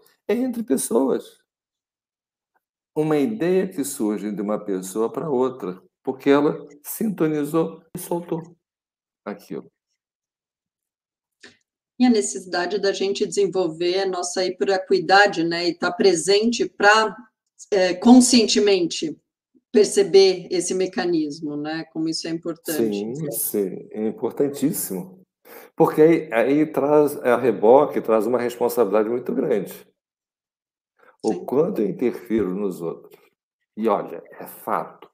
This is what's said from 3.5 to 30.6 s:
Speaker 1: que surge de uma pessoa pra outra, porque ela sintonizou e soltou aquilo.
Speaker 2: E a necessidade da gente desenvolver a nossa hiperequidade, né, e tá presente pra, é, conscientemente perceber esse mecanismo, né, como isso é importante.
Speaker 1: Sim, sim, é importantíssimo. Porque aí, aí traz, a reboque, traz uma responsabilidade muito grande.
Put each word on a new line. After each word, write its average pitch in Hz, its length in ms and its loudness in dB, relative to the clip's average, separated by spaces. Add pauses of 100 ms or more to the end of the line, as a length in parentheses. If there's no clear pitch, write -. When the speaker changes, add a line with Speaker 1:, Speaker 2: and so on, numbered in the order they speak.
Speaker 1:
que 139 160 -6
surge 107 460 -4
de 101 100 -6
uma 104 180 -2
pessoa 101 540 -4
pra 139 160 -6
outra, 127 520 -2 (240)
porque 135 260 -2
ela 147 360 2 (160)
sintonizou 160 1000 -4 (120)
e 180 40 -12
soltou 170 420 -8 (840)
aquilo. - 440 -12 (2250)
Speaker 2:
E 247 80 4
a 247 40 6
necessidade 185 680 -2
da 196 120 0
gente 196 340 -2
desenvolver 180 720 -2
a 196 60 -2
nossa 180 360 -4
hiperequidade, 185 1000 2
né, 170 240 -2
e 160 60 -2
tá 175 180 -4
presente 196 720 2
pra, 214 480 2 (560)
é, 185 220 2
conscientemente 208 1300 4 (500)
perceber 190 800 4
esse 175 220 -2
mecanismo, 165 880 -4
né, 156 340 -8
como 160 160 -4
isso 160 180 -6
é 165 40 -8
importante. 160 640 -4
Speaker 1:
Sim, 123 340 -6
sim, - 600 -4
é 107 180 -4
importantíssimo. 131 1120 -4 (560)
Porque 151 240 2
aí, 160 320 4
aí 135 340 2
traz, 147 520 2
a 123 180 2
reboque, 117 640 4
traz 110 260 2
uma 120 120 0
responsabilidade 117 720 0
muito 120 240 -4
grande. 120 520 -4 (1400)